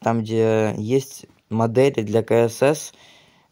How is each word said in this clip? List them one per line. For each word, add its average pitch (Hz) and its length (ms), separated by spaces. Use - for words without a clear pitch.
там, 117 200
где 110 560
есть 123 500
модели 117 520
для 107 220
К 117 260
С - 120
С, 147 320